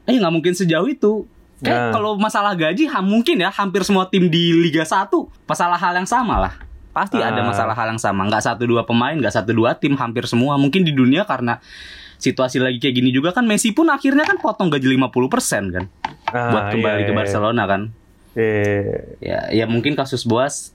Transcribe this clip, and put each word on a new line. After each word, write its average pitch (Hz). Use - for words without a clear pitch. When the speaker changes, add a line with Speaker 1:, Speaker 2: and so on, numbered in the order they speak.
Speaker 1:
Eh, 247
nggak 170
mungkin 170
sejauh 180
itu. 214
Kayak 233
Speaker 2:
Nah. 240
Speaker 1:
kalau 214
masalah 208
gaji, 185
ha-, 233
mungkin 220
ya, 180
hampir 190
semua 185
tim 180
di 170
Liga 165
satu 196
masalah 175
hal 175
yang 185
sama 208
lah. 95
Pasti 196
ada 110
Speaker 2:
Ah. 104
Speaker 1:
masalah 110
hal 113
yang 110
sama. 98
Nggak 107
satu 117
dua 117
pemain, 120
nggak 120
satu 113
dua 117
tim, 139
hampir 120
semua. 135
Mungkin 139
di 160
dunia 135
karena 127
situasi 127
lagi 127
kayak 131
gini 127
juga 147
kan, 247
Messi 208
pun 320
akhirnya 277
kan 392
potong 208
gaji 139
lima 131
puluh 127
persen 123
kan. 90
Speaker 2:
Ah, 120
Speaker 1:
Buat 110
kembali 107
Speaker 2:
iya, 101
Speaker 1:
ke -
Speaker 2:
iya. 101
Speaker 1:
Barcelona 104
kan. 98
Speaker 2:
Iya. 104
Speaker 1:
Ya, -
ya 113
mungkin 117
kasus 131
Boas, 123